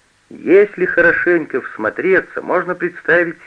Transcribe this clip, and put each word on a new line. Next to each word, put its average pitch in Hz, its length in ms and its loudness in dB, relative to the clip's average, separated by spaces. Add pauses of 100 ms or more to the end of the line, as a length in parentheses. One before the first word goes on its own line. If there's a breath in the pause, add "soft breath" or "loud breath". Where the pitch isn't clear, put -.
(300)
Если 190 560 2
хорошенько 165 760 0
всмотреться, 139 800 -2
можно 175 340 -4
представить 170 640 -2 (100)